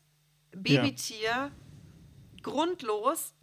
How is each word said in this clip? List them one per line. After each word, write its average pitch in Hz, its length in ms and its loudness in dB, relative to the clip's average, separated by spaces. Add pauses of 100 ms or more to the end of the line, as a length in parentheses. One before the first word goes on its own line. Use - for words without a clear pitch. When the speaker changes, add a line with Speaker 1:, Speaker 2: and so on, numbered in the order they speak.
(540)
Speaker 1:
Ja. 185 60 -12
Speaker 2:
Babytier 220 880 2 (920)
grundlos 254 1000 0